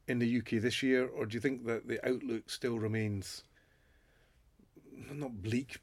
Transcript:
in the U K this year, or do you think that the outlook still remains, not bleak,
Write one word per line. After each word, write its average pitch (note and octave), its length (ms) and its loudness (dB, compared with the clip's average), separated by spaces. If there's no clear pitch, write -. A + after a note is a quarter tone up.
in B2 140 2
the A#2 80 4
U A#2+ 120 4
K A2+ 180 2
this A#2 240 2
year, C3 240 6
or B2+ 200 -2
do G#2+ 80 -6
you A#2+ 60 -2
think B2 260 0
that A2+ 200 -2
the A#2 220 -2
outlook A#2+ 400 -2
still A#2 300 -2
remains, G#2+ 640 -2
not B2+ 300 -6
bleak, A2+ 400 -2